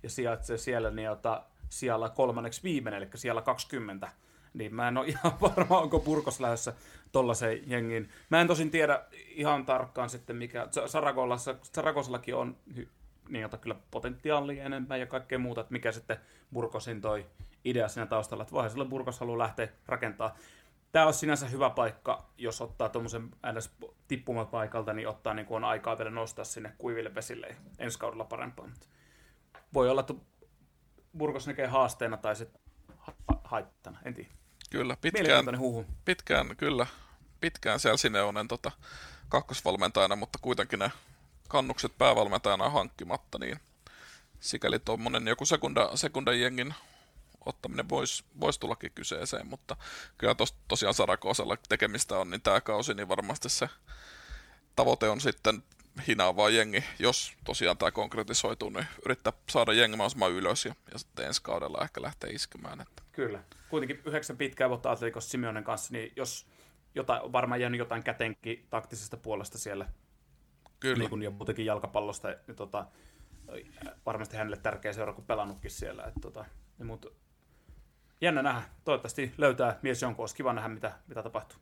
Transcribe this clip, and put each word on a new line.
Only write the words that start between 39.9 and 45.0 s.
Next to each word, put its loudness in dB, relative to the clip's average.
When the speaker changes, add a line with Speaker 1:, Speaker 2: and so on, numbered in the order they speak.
Speaker 2:
mutta -6
kuitenkin 0
ne 2
kannukset 0
päävalmentajana 6
hankkimatta, -4
niin -6
sikäli 0
tommonen -2